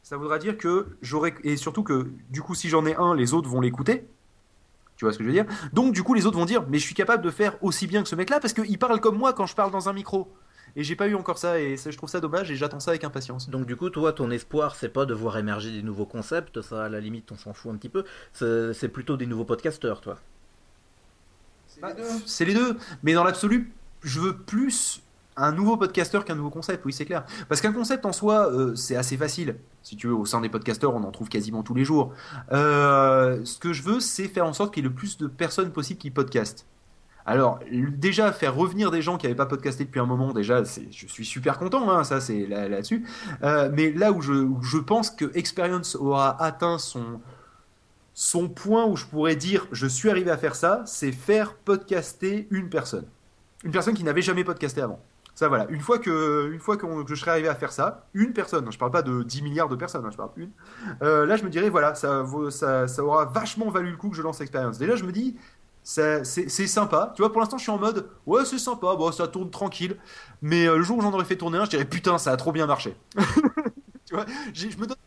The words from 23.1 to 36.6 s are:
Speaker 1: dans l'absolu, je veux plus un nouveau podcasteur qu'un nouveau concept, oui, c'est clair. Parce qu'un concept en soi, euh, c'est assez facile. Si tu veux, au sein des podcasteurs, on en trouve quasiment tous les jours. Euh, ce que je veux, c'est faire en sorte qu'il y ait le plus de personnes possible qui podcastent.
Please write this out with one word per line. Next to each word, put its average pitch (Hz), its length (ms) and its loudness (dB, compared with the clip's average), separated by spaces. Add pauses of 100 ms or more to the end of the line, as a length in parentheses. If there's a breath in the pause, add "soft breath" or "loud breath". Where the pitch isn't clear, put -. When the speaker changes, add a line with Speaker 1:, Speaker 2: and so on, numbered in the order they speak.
Speaker 1:
dans 175 100 6
l'absolu, 208 480 2 (300)
je 143 180 -4
veux 185 160 0
plus - 640 -2 (360)
un 143 160 2
nouveau 208 240 4
podcasteur 190 480 0
qu'un 165 100 -4
nouveau 147 160 -4
concept, 170 340 -6
oui, 135 80 -2
c'est 147 120 -8
clair. 165 200 -4 (240 loud breath)
Parce 151 120 2
qu'un 214 120 4
concept 240 340 0
en 190 60 2
soi, 208 380 4
euh, 127 240 2
c'est 123 220 -4
assez 127 200 0
facile. 147 400 -2 (260)
Si - 140 -16
tu 117 100 -6
veux, 120 80 2
au 107 100 2
sein 117 160 0
des 110 80 -2
podcasteurs, 113 460 0
on 110 100 -2
en 95 60 -6
trouve 110 180 -10
quasiment 110 340 -4
tous 120 120 -6
les 131 100 4
jours. 139 280 4 (400 loud breath)
Euh, 135 920 6
ce - 140 -10
que 170 140 -2
je 135 100 -6
veux, 220 180 2
c'est 196 280 -4
faire 180 180 0
en 156 60 -2
sorte 202 200 -2
qu'il 147 100 -2
y 131 40 0
ait - 20 2
le 127 60 -2
plus 196 240 -8
de 151 80 -4
personnes 165 460 -2
possible - 280 -6
qui 143 100 -10
podcastent. 127 560 -2 (600 soft breath)